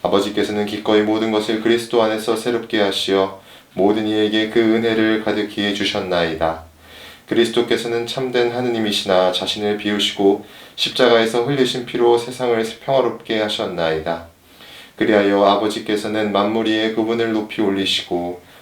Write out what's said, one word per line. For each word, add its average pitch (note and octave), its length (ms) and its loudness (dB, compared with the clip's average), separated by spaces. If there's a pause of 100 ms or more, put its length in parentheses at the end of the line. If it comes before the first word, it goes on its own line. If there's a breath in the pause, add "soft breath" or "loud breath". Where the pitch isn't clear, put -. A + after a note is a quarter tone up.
아버지께서는 G#2 640 0
기꺼이 G#2+ 360 2
모든 A2 300 0
것을 G#2+ 280 0
그리스도 A#2 420 2
안에서 A2 340 0
새롭게 A2+ 440 -2
하시어 F#2+ 600 0 (340 loud breath)
모든 G#2 320 0
이에게 G#2+ 420 0
그 A#2 120 0
은혜를 A2 640 2
가득히 G2+ 400 -2
해주셨나이다. F2 960 -2 (680 loud breath)
그리스도께서는 A#2 800 0
참된 B2 460 -2
하느님이시나 G#2 800 0
자신을 G#2 440 -2
비우시고 G2+ 680 0 (300 loud breath)
십자가에서 A#2 680 2
흘리신 B2+ 420 0
피로 A#2+ 320 4
세상을 A#2+ 480 -2 (200)
평화롭게 A#2 560 0
하셨나이다. E2+ 840 -4 (680 loud breath)
그리하여 G2+ 480 4
아버지께서는 G#2+ 880 0
만물 G#2+ 340 0
위에 A2 280 0
그분을 A2+ 380 0
높이 G#2+ 280 -4
올리시고 F#2+ 800 -2 (220 loud breath)